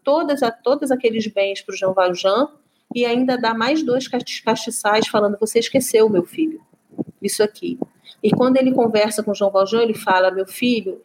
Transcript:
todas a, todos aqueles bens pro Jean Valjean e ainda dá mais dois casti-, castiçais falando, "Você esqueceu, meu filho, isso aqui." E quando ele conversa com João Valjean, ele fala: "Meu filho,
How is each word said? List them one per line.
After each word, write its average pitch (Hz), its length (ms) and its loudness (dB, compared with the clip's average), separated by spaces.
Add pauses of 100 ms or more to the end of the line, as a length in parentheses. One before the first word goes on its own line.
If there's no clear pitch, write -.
todas 285 420 0
a, 233 60 0
todos 262 420 -2
aqueles 226 360 0
bens 196 340 -2
pro 196 140 -12
Jean 190 160 -2
Valjean 190 560 2 (460)
e 240 100 0
ainda 247 340 0
dá 226 160 0
mais 262 300 0
dois 254 240 -2
casti-, - 360 -8
castiçais 220 680 0
falando, 208 320 0
"Você 226 180 0
esqueceu, 233 480 2
meu 185 160 2
filho, - 380 -4 (600)
isso 202 220 -2
aqui." 175 340 -4 (480)
E 214 60 4
quando 254 260 4
ele 262 160 2
conversa 220 480 0
com 214 140 -4
João 196 160 0
Valjean, 196 320 2
ele 226 100 0
fala: 185 380 2
"Meu 190 160 -6
filho, 214 580 -2